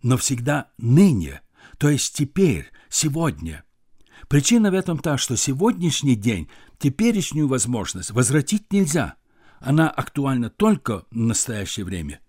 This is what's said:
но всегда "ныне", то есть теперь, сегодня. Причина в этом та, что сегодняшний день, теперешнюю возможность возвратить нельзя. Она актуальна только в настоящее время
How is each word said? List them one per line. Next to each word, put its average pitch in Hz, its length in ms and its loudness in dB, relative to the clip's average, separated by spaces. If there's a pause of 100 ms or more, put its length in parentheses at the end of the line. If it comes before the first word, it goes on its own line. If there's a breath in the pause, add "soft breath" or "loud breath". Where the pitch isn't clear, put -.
но 123 140 2
всегда 127 600 -4
"ныне", 117 640 4 (360 soft breath)
то 147 120 2
есть - 260 -2
теперь, 143 540 0 (200 soft breath)
сегодня. 104 760 -4 (640 soft breath)
Причина 202 420 4
в 185 40 0
этом 175 240 -2
та, 143 180 -2
что - 180 -4
сегодняшний 147 800 0
день, 101 320 -4 (320 soft breath)
теперешнюю 156 680 0
возможность 117 640 -4
возвратить 131 600 0
нельзя. 175 440 0 (440 soft breath)
Она 156 300 2
актуальна 131 600 -2
только 170 580 0
в - 60 -14
настоящее 110 680 -2
время 85 460 -8